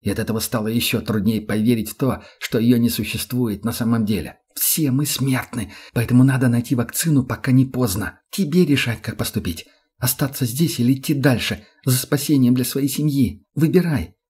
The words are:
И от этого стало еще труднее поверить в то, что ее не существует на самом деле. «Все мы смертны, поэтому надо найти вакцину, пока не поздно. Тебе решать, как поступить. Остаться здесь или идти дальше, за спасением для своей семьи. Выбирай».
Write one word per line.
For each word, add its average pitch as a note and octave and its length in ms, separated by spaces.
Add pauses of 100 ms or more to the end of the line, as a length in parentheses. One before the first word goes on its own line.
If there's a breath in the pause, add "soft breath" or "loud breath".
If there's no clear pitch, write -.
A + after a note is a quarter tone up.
И - 80
от G2+ 100
этого A2 200
стало G#2+ 280
еще A#2 340
труднее G#2+ 380
поверить G#2+ 500
в - 60
то, A#2+ 280 (160 loud breath)
что - 200
ее A#2+ 180
не A#2 120
существует A#2 720
на A2+ 80
самом A#2 340
деле. G2 340 (160)
«Все - 360
мы C#3 140
смертны, B2+ 680 (200 loud breath)
поэтому A#2+ 300
надо C3 240
найти A#2+ 280
вакцину, C3 480
пока - 280
не C3 140
поздно. B2 540 (120)
Тебе F3 340
решать, B2 360
как - 160
поступить. F2 480 (320 soft breath)
Остаться C3 480
здесь C3+ 340
или B2 140
идти C#3 200
дальше, B2+ 520 (200 loud breath)
за B2+ 120
спасением C3+ 560
для B2+ 120
своей C#3 240
семьи. C#3 560 (100)
Выбирай». D3+ 600 (140)